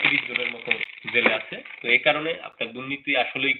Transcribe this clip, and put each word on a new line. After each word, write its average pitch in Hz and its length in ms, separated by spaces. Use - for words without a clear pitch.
তিরিশ 143 260
জনের 120 220
মতো 117 220
জেলে 113 220
আছে। 180 280
তো 120 60
এই 120 100
কারণে 151 440
আপনার 117 300
দুর্নীতি 135 440
আসলেই 131 440